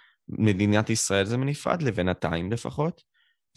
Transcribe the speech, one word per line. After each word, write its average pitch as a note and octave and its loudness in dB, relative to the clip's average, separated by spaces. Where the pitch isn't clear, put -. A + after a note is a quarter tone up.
מדינת G#2 2
ישראל G2 2
זה A#2 -2
מנפרד, C#3+ -2
לבינתיים F2+ -2
לפחות, D3 -6